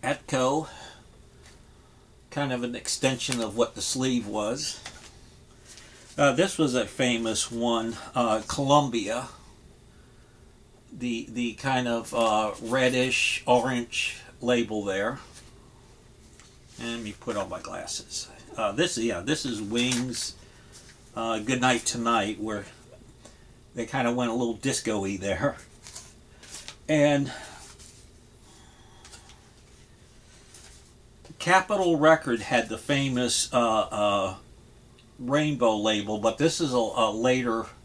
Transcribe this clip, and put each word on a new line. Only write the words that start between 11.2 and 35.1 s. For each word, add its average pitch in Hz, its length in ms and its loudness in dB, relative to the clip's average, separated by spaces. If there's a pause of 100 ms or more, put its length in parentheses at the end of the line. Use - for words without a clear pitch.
the 117 240 -4
kind 127 340 0
of, 117 240 -2
uh, 110 480 2
reddish 127 840 2
orange 123 720 2 (240)
label 113 420 2
there. 101 360 -2 (1600)
And 117 180 -6
let 117 60 -10
me 104 160 -8
put 113 180 -6
on 98 120 -4
my 90 120 -8
glasses. - 680 -10 (300)
Uh, 104 140 0
this, 123 260 0
yeah, 113 220 0
this 147 260 -2
is 110 160 -4
Wings, 120 720 -2 (840)
uh, 113 220 -2
Good 120 240 0
Night 127 240 2
Tonight, 117 520 0
where 107 280 -6 (1080)
they 113 120 -4
kinda 120 260 0
went 120 180 0
a 113 40 -2
little 120 180 0
disco-y 107 640 -2
there. 98 400 -2 (1300)
And 143 420 4 (4000)
Capitol 185 580 4
Record 147 440 6
had 113 280 0
the 110 80 -6
famous, 131 800 0
uh, 113 260 4
uh, 101 540 0 (840)